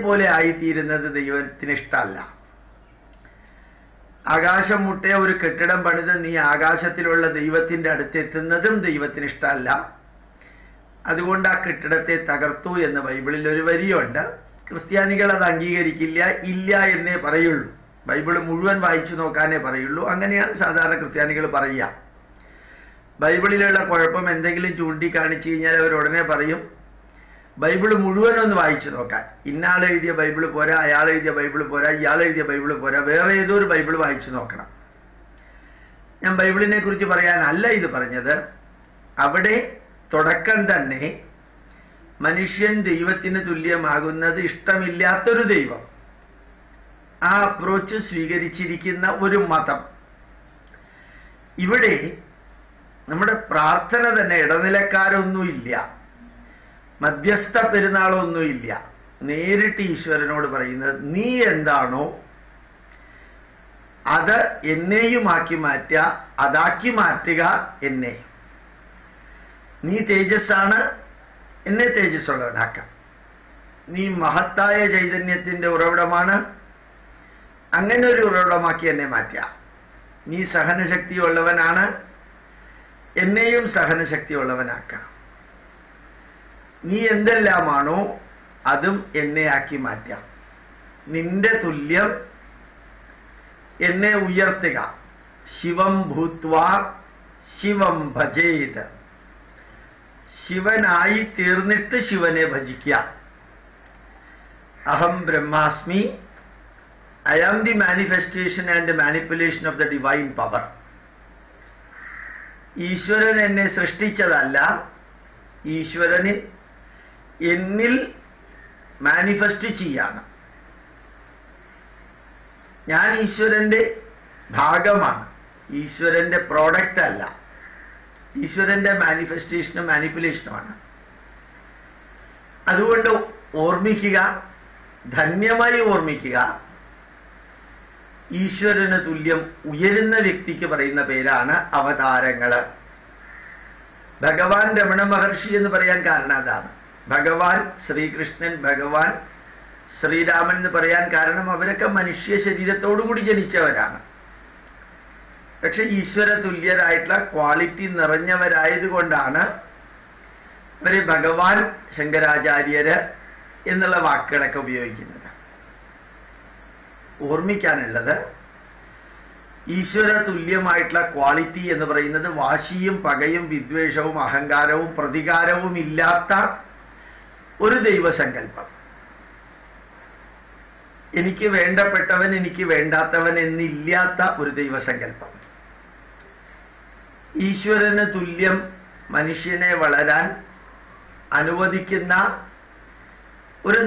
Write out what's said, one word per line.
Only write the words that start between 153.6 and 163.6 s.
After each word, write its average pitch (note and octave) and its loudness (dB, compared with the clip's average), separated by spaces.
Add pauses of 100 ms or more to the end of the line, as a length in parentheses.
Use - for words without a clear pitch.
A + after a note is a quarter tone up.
പക്ഷെ E3+ -2 (160)
ഈശ്വര G#3 2 (160)
തുല്യരായിട്ടുള്ള E3+ 0 (140)
ക്വാളിറ്റി D#3+ 0 (120)
നിറഞ്ഞവരായതുകൊണ്ടാണ് D#3+ 2 (1400)
അവര് F#3 2 (100)
ഭഗവാൻ E3 4 (380)
ശങ്കരാചാര്യര് D3 2 (760)